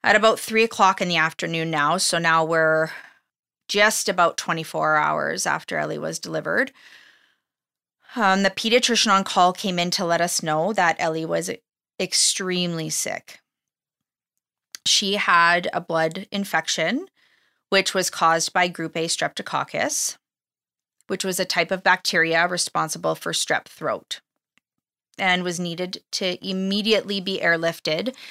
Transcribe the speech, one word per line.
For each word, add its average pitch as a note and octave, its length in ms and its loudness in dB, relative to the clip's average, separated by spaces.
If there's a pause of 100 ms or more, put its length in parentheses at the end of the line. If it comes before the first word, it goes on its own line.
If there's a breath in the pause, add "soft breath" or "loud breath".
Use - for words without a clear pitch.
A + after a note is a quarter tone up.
At G3+ 120 6
about G#3+ 240 4
three A3 240 0
o'clock G3 360 2
in F3+ 80 -2
the E3+ 80 0
afternoon E3 540 -2
now, D3+ 260 0
so F3+ 220 0
now E3 260 2
we're D#3+ 460 2 (800 loud breath)
just G#3 400 2
about F3+ 280 2
twenty-four D#3+ 600 -2
hours D3+ 500 0
after D#3 320 -4
Ellie D3+ 200 -4
was D#3 200 -6
delivered, E3 540 -4 (1400 soft breath)
um, G3 260 4
the F#3+ 80 4
pediatrician A3+ 640 2
on F#3+ 100 6
call F3+ 300 4
came F3+ 260 -4
in F3 140 0
to G3 120 -2
let E3+ 160 2
us F3 220 0
know D#3+ 300 0
that F3 260 2
Ellie D#3+ 260 -2
was E3+ 260 -2 (500)
extremely F3+ 920 -2
sick. - 480 -8 (1500)
She G3 300 0
had F3 580 4
a F3 80 -2
blood E3 520 -2
infection, G3 720 -2 (640)
which F#3+ 240 2
was F#3 160 0
caused E3 420 2
by F3+ 140 2
group E3+ 300 -6
A E3 100 -2
streptococcus, - 1120 -4 (880)
which F#3+ 180 -6
was F#3 140 -2
a F#3 60 0
type E3+ 260 0
of F#3 140 -4
bacteria E3+ 640 2
responsible D#3+ 640 -2
for E3 180 -6
strep - 340 -2
throat, - 540 -6 (960)
and F#3 280 0
was F3 160 -4
needed F3+ 420 -8 (100)
to F#3 320 -4
immediately G3 760 0
be F#3+ 180 -6
airlifted E3 800 -2 (140 loud breath)